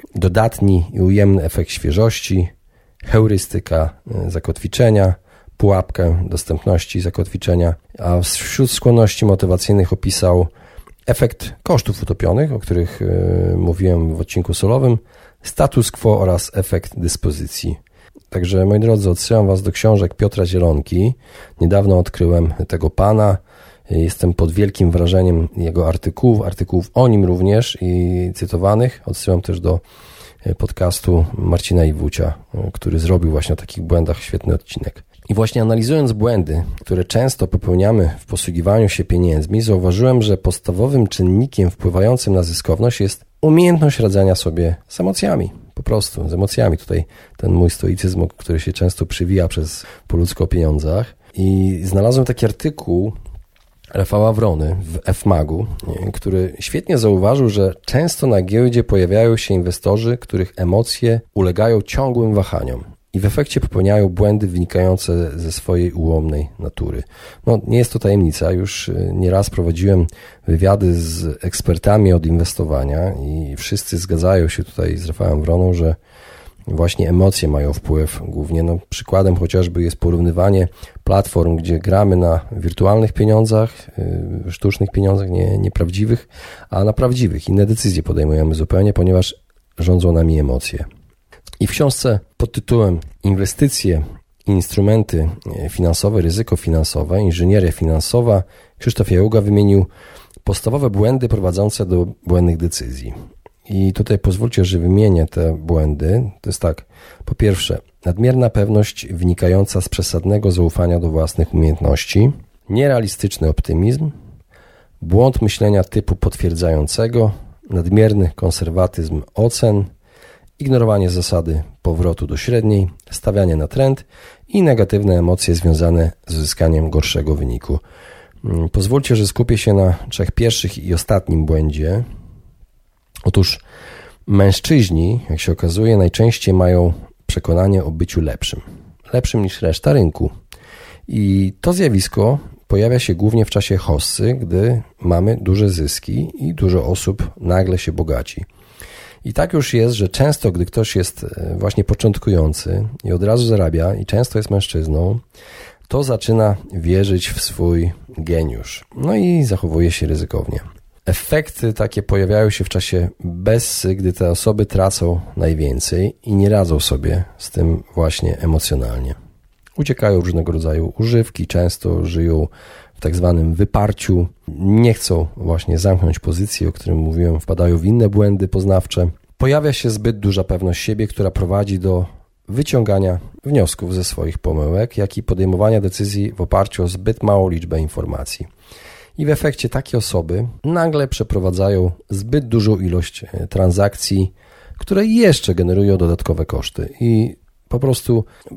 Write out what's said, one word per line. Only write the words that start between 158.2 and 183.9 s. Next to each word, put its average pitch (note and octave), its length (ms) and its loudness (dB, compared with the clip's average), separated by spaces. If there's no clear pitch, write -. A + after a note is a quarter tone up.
No D3+ 200 -2
i F3 280 2
zachowuje E2+ 480 0
się E2 160 -4
ryzykownie. - 520 -4
Efekty A#2 680 -2
takie G#2 300 -4
pojawiają G#2 460 2
się G2 140 -4
w - 60 -6
czasie F2+ 400 -2
bessy, F#2+ 760 -2
gdy F#2 180 -2
te F2+ 180 0
osoby G#2 340 0
tracą F2+ 540 0
najwięcej E2 840 -2
i G#2+ 120 -2
nie G2 140 4
radzą F2+ 300 2
sobie D#2+ 440 -2
z - 140 -16
tym E2+ 320 -2
właśnie E2 440 -2
emocjonalnie. C2 760 -2
Uciekają G#2 420 0
różnego E2+ 320 -2
rodzaju D#2+ 480 -2
używki, A2+ 480 0
często E2+ 580 -2
żyją E2 420 0
w - 80 -20
tak E2 140 -2
zwanym F2 380 2
wyparciu, G2+ 760 0
nie G#2+ 360 4
chcą E2 340 -2
właśnie E2 400 -2
zamknąć E2+ 420 2
pozycji, F2 480 -4
o E2 40 0
którym E2 260 -4
mówiłem, D#2+ 420 0
wpadają E2+ 380 0
w E2 80 -2
inne A2 240 4
błędy G2+ 380 2
poznawcze. F#2 640 0
Pojawia C#3+ 360 2
się - 160 -4
zbyt G#2+ 300 -2
duża G2 240 0
pewność F2+ 400 -2
siebie, G#2+ 240 -2
która G2 240 -2
prowadzi G2 480 -2
do F2+ 260 0
wyciągania G2+ 720 0
wniosków F#2 520 0